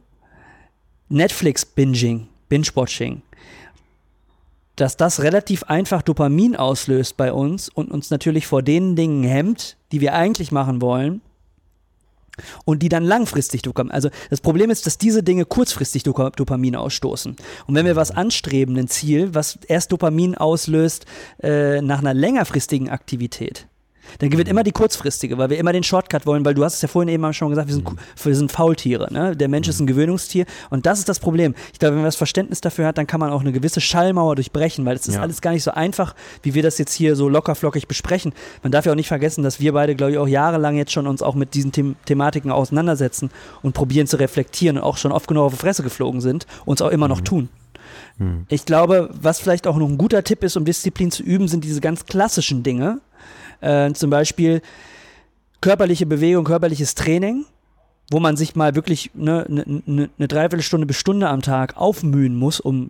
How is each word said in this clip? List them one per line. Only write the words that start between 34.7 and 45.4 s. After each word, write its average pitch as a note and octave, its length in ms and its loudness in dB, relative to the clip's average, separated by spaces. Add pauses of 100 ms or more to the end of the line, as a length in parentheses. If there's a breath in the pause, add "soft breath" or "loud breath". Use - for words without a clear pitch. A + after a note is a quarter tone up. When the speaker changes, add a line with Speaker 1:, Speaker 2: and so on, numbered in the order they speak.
Speaker 1:
weil B2+ 120 0
es - 100 -8
ist G2+ 80 -2
Speaker 2:
Ja. G2+ 60 -2
Speaker 1:
alles D#3+ 180 -6
gar E3+ 120 -2
nicht E3 120 0
so - 80 -2
einfach, F3+ 420 -2 (280 loud breath)
wie C#3 140 -2
wir D#3 80 2
das D#3+ 140 2
jetzt D3 160 -2
hier D#3 220 2
so C#3 140 2
locker D3+ 260 2
flockig D3 320 -2
besprechen. - 460 -4 (300 loud breath)
Man C3 100 0
darf D3+ 120 2
ja E3+ 60 4
auch D3 60 2
nicht D#3 100 -2
vergessen, D3+ 360 0
dass C3+ 180 -2
wir D3 100 4
beide, D3 240 2
glaube C#3 160 0
ich, D3 60 0
auch C#3+ 100 0
jahrelang D3 480 2
jetzt C#3+ 160 -2
schon C#3+ 160 -2
uns C3+ 140 -2
auch C3+ 140 -2
mit C#3 180 -2
diesen C#3 180 0
Them-, C#3 320 0
Thematiken C#3+ 480 0
auseinandersetzen C#3 800 0 (320 loud breath)
und C3+ 120 -2
probieren C#3+ 340 2
zu C#3 120 0
reflektieren C#3 580 0
und - 60 -4
auch D3 140 0
schon C#3+ 160 -2
oft - 160 -2
genug D3+ 160 2